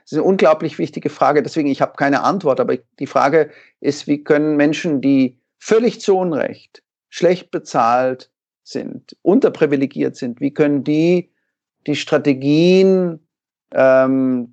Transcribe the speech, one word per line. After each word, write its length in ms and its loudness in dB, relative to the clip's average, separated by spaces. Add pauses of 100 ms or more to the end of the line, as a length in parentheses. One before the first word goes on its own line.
das 100 -16
ist 60 -2
eine 80 0
unglaublich 520 2
wichtige 320 -6
Frage, 320 2
deswegen, 260 -4
ich 120 -4
habe 160 -2
keine 260 0
Antwort, 380 0
aber 160 -2 (220)
die 80 -8
Frage 440 0 (300)
ist, 280 -4
wie 160 -2
können 320 2
Menschen, 440 0
die 380 0 (200)
völlig 420 0
zu 160 0
Unrecht 640 -6 (260)
schlecht 420 -2
bezahlt 800 -2 (340)
sind, 580 -12
unterprivilegiert 920 0
sind, 240 -10
wie 120 -2
können 300 0
die 480 0 (560)
die 80 -2
Strategien, 1300 2 (520)
ähm, 800 2